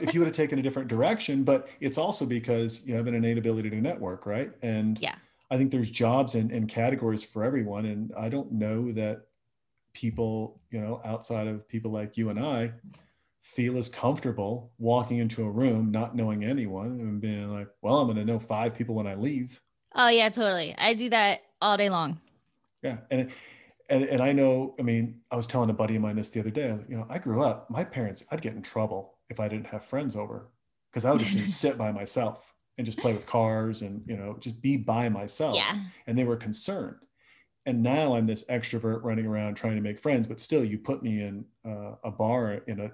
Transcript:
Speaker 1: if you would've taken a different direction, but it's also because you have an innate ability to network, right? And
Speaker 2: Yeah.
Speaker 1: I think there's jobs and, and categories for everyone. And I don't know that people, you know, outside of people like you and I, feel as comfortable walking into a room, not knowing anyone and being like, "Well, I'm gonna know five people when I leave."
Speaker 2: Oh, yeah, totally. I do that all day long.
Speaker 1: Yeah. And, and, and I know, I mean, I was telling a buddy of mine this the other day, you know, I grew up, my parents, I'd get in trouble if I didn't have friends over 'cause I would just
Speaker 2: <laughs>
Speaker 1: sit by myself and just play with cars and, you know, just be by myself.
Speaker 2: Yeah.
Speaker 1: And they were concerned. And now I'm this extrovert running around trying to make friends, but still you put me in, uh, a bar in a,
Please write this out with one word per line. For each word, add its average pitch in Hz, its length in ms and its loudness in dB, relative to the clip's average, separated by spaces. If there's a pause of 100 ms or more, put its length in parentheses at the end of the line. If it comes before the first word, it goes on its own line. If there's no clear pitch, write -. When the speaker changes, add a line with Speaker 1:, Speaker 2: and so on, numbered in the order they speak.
Speaker 1:
if 160 120 0
you 170 60 4
would've 160 160 4
taken 147 240 2
a - 20 2
different 135 280 -2
direction, 139 540 2
but 135 260 4 (100)
it's 135 180 -2
also 170 280 0
because 117 600 0
you 120 100 -2
have 117 120 0
an 120 80 0
innate 117 220 4
ability 110 320 0
to 107 120 -2
network, 107 440 -2
right? 107 260 -4 (100)
And 110 380 0
Speaker 2:
Yeah. - 160 -2 (360)
Speaker 1:
I 131 60 2
think 135 140 4
there's 120 200 0
jobs 123 420 2
and, 110 180 2
and 110 160 0
categories 113 560 0
for 110 200 -4
everyone. 110 420 0
And 107 320 -4
I 110 120 -4
don't 135 240 -4
know 110 400 0
that 107 340 -4 (680)
people, 113 680 -2 (100)
you 113 100 -4
know, 110 240 -4
outside 110 420 -4
of 107 220 -6
people 113 220 -4
like 107 260 -6
you 113 120 0
and 104 100 -4
I, 120 340 -2 (680)
feel 123 360 -2
as 117 120 -2
comfortable 120 880 -2
walking 117 400 2
into 117 260 0
a 104 80 -2
room, 113 400 2
not 113 240 0
knowing 107 300 0
anyone 117 560 -4
and 104 180 -4
being 104 340 -4
like, 101 140 -8 (140)
"Well, 120 160 4
I'm 135 100 4
gonna 107 160 0
know 110 160 0
five 113 340 -2
people 117 220 -4
when 107 100 -2
I 98 100 -6
leave." 127 460 -4 (320)
Speaker 2:
Oh, 247 140 6
yeah, 233 220 6
totally. 190 480 0
I 226 160 4
do 233 160 -2
that 208 320 4 (200)
all 208 140 6
day 202 140 4
long. 165 320 -2 (600)
Speaker 1:
Yeah. 117 200 -4 (100)
And, 127 200 0 (580)
and, 135 160 4
and 135 180 2
I 139 80 4
know, 135 480 4
I 131 40 -2
mean, 117 360 2 (100)
I 123 60 -4
was 117 100 0
telling 120 240 2
a 107 40 4
buddy 110 240 2
of 107 40 2
mine 107 140 0
this 107 140 -2
the 117 100 -4
other 107 120 -2
day, 113 360 -2
you 131 80 -8
know, 113 140 -6
I 156 100 -6
grew 120 240 0
up, 113 260 0
my 131 140 -2
parents, 107 480 -6
I'd 156 100 -4
get 113 140 -6
in 104 60 -12
trouble 98 560 -4 (120)
if 110 120 -6
I 104 80 -2
didn't 107 180 -6
have 107 160 -10
friends 135 320 -4
over 107 340 -8 (440)
'cause 117 100 -2
I 131 80 4
would 226 80 6
just 202 160 2 (140)
Speaker 2:
<laughs> 180 100 0
Speaker 1:
sit 135 180 2
by 107 140 -2
myself 107 640 -4 (240)
and 123 80 -2
just 110 140 -4
play 120 140 2
with 101 140 -6
cars 110 540 2
and, 104 260 -8
you 113 80 -4
know, 101 240 -8
just 117 220 -8
be 135 160 4
by 117 320 2
myself. 107 480 0
Speaker 2:
Yeah. 147 180 2 (320)
Speaker 1:
And 117 100 0
they 127 60 4
were 117 140 2
concerned. 117 580 -6 (720)
And 123 160 0
now 131 340 4
I'm 113 100 2
this 110 240 0
extrovert 113 540 -2
running 113 220 0
around 107 300 -2
trying 110 200 -2
to 104 60 0
make 107 160 -4
friends, 127 300 2
but 113 140 -6
still 139 240 2
you 107 120 -2
put 135 240 -4
me 107 200 0
in, 101 240 -6 (180)
uh, 107 400 -10
a 110 80 -6
bar 110 440 0 (120)
in 101 140 -6
a, 107 120 -6